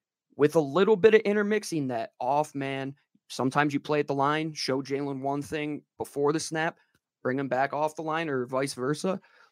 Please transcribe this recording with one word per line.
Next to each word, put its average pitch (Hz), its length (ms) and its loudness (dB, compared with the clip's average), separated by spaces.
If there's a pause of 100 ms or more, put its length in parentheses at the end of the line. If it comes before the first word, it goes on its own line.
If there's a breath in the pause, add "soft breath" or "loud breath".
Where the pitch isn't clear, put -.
(360)
with 147 200 4
a 165 40 8
little 180 360 4
bit 208 180 8
of 214 60 8
intermixing 208 680 0
that 117 300 -4
off 143 360 0
man, 135 400 -6 (340)
sometimes 143 440 0
you 143 60 -2
play 147 220 0
at 147 80 -2
the 143 60 -2
line, 151 380 0
show 139 300 -4
Jalen 139 380 -6
one 139 220 -4
thing 147 400 -6 (160)
before 147 340 0
the 160 80 0
snap, 160 380 -4 (440)
bring 127 160 -2
him 139 80 -2
back 131 260 0
off 151 220 -2
the 165 80 -8
line, 160 260 -4
or 127 180 -2
vice 135 280 -2
versa. 151 460 -4 (320 soft breath)